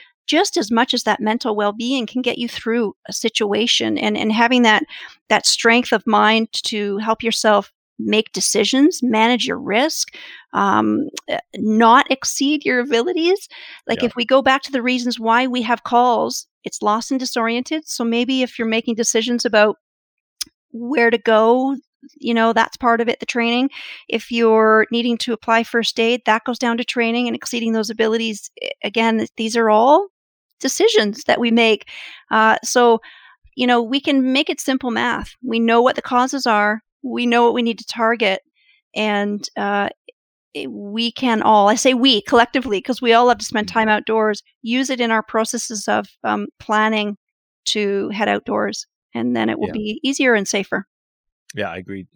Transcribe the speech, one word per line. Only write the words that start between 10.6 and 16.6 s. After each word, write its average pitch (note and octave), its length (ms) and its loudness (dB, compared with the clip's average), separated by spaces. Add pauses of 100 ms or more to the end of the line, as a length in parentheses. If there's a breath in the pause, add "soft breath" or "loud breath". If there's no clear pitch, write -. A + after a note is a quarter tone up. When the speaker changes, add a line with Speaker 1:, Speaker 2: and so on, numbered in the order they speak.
Speaker 1:
uh, - 60 -2 (180)
not A3 560 4
exceed C#4+ 540 -2
your B3+ 140 0
abilities. D#4+ 680 0 (400 loud breath)
Like, A#3 140 -2
Speaker 2:
Yeah. B3 60 0
Speaker 1:
if - 80 -6
we A#3+ 100 -4
go C4 160 4
back C4 220 2
to - 80 -12
the C4 100 -2
reasons B3 380 -2
why A3+ 280 2
we B3 140 -2
have A3+ 220 -2
calls, A#3+ 640 0 (160)